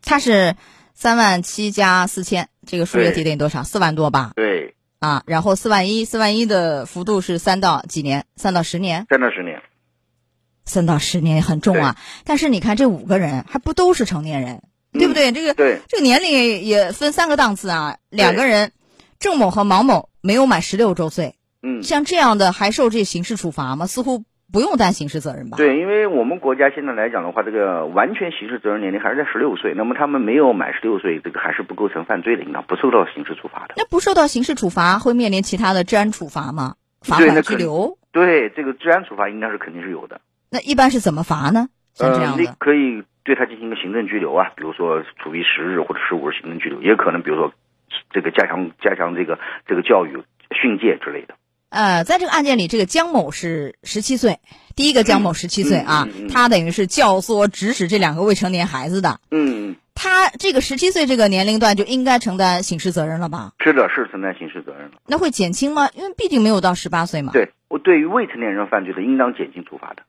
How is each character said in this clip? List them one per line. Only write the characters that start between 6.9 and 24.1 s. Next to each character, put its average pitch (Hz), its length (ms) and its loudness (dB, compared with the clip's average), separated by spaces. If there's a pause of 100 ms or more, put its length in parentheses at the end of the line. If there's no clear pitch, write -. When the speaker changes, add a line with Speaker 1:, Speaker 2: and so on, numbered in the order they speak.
Speaker 1:
度 202 160 0
是 175 180 -4
三 190 220 0
到 170 280 2
几 160 140 -6
年？ 139 220 -2 (100)
三 196 180 -4
到 170 120 2
十 175 160 -6
年？ 185 280 -4
Speaker 2:
三 131 120 4
到 123 100 0
十 92 140 -8
年。 85 180 -12 (1000)
Speaker 1:
三 175 220 0
到 165 120 2
十 170 220 -2
年 156 200 2
很 156 200 0
重 190 160 2
啊。 139 200 0
Speaker 2:
对。 - 280 -20
Speaker 1:
但 302 120 0
是 311 120 0
你 233 100 2
看 208 180 0
这 262 120 4
五 175 180 -2
个 190 140 2
人 143 280 -2
还 269 120 -4
不 311 140 -4
都 359 200 4
是 247 100 0
成 180 200 -4
年 147 180 -4
人， 123 200 -10 (300)
对 294 140 4
不 277 80 2
对？ 277 160 4
Speaker 2:
嗯， 233 40 -2
Speaker 1:
这 320 100 -4
个， 294 100 0
Speaker 2:
对。 269 320 4
Speaker 1:
这 466 120 -2
个 330 40 2
年 262 180 6
龄 370 120 0
也， 240 260 2
也 202 320 2
分 294 220 -2
三 339 160 2
个 294 80 2
档 240 180 2
次 190 160 -8
啊。 160 260 -4 (140)
Speaker 2:
对。 196 60 -8
Speaker 1:
两 185 180 4
个 233 100 0
人， 214 280 2 (480)
郑 370 180 0
某 190 140 2
和 208 100 0
毛 202 220 4
某 240 240 2 (120)
没 196 140 0
有 269 120 6
满 185 160 2
十 - 140 -6
六 208 180 4
周 160 160 -2
岁。 - 260 -6 (260)
Speaker 2:
嗯。 247 220 -6
Speaker 1:
像 294 200 0
这 349 120 -2
样 240 220 4
的 190 120 4
还 202 220 -2
受 240 180 2
这 214 140 0
刑 175 180 -6
事 208 140 -6
处 165 160 -8
罚 131 240 -6
吗？ 170 100 -6
似 254 160 -6
乎 240 220 -4 (280)